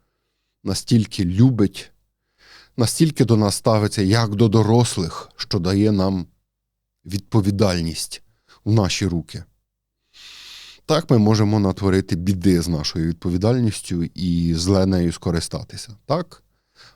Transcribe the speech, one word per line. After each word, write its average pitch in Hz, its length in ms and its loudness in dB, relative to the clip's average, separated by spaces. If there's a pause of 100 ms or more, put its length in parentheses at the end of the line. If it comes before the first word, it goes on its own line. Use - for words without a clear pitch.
(640)
настільки 104 600 -2
любить, 104 680 0 (840)
настільки 147 480 0
до 110 120 2
нас 104 180 2
ставиться 107 480 0
як 104 320 0
до 110 140 4
дорослих, 110 880 0
що - 220 -6
дає 101 340 2
нам 95 340 -2 (800)
відповідальність 92 1160 -2 (420)
в 104 80 -2
наші 104 340 0
руки. 87 380 -8 (1400)
Так 156 240 0
ми 117 80 6
можемо 107 420 2
натворити 95 560 0
біди 90 460 2
з 85 60 -6
нашою 80 400 -4
відповідальністю 92 960 -2
і 85 500 -2
зле 95 320 2
нею 87 260 0
скористатися. - 840 -8 (100)
Так? - 360 -6 (540)